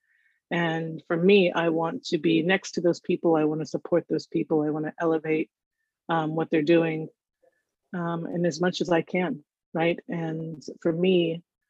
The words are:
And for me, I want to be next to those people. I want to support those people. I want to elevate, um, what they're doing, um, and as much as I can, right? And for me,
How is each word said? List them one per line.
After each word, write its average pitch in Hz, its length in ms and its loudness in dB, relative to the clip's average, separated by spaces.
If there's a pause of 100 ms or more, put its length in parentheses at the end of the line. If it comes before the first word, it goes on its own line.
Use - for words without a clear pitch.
(500)
And 160 560 -2
for 170 100 -2
me, 185 360 6
I 170 160 0
want 165 380 -2
to 170 120 0
be 160 240 2
next 185 300 0
to - 80 -6
those 170 180 2
people. 170 380 0
I 151 80 2
want 156 160 0
to 151 60 -6
support - 420 -2
those 156 180 -4
people. 160 360 -2
I 151 80 -2
want 156 160 -4
to 156 120 -8
elevate, 156 520 -2 (580)
um, 160 260 -2
what 160 160 -2
they're 160 120 2
doing, 160 460 2 (880)
um, 170 320 -4
and 175 200 -2
as 160 140 -2
much 180 200 0
as 170 100 -2
I 165 120 4
can, 170 420 -4 (300)
right? 170 240 0 (100)
And 160 540 -6 (200)
for 170 100 2
me, 170 500 2 (280)